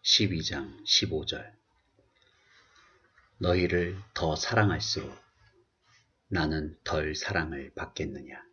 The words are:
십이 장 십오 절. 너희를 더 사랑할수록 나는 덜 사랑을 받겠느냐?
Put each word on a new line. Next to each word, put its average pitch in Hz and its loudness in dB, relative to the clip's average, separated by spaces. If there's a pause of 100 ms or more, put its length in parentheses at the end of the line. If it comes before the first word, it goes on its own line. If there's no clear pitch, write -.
십이 90 4
장 - -8
십오 - 2
절. - -8 (1800)
너희를 90 2 (120)
더 80 0
사랑할수록 101 0 (1160)
나는 78 0
덜 76 0
사랑을 78 -4
받겠느냐? - -8 (120)